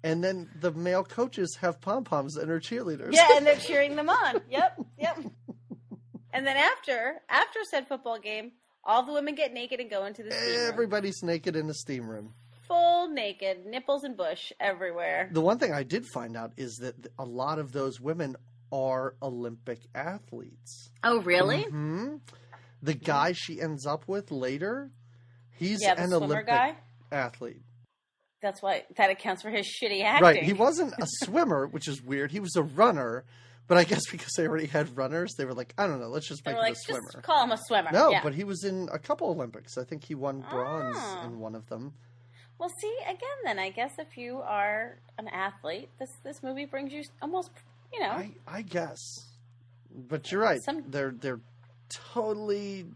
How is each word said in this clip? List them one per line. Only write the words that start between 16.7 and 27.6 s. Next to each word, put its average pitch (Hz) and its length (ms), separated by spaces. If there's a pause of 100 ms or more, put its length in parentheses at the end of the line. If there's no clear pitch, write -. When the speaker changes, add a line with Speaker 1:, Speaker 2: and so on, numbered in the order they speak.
Speaker 1:
that 123 220
th-, - 140
a 139 80
lot 131 340
of 139 120
those 135 300
women 147 340 (360)
are 131 500
Olympic 120 580 (160)
athletes. 131 920 (140)
Speaker 2:
Oh, 233 180
really? 180 420
Speaker 1:
Mm-hmm. 175 540 (680)
The 151 100
guy 147 380
she 165 300
ends 151 240
up 147 220
with 196 240
later, 165 600 (680)
he's 196 240
Speaker 2:
Yeah, 190 140
the 175 80
Speaker 1:
an 180 60
Speaker 2:
swimmer 165 160
Speaker 1:
Olympic 208 220
Speaker 2:
guy? 247 280 (360)
Speaker 1:
athlete. 123 500 (800)